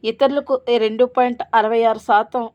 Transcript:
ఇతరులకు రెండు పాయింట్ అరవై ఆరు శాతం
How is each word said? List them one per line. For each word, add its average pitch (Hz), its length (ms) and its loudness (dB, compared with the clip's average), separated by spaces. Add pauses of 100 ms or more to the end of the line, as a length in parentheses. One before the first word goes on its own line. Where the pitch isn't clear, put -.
(120)
ఇతరులకు 277 460 0 (280)
రెండు 220 300 0
పాయింట్ 247 300 -2 (160)
అరవై 226 200 0 (100)
ఆరు 220 180 -6
శాతం 220 340 0 (120)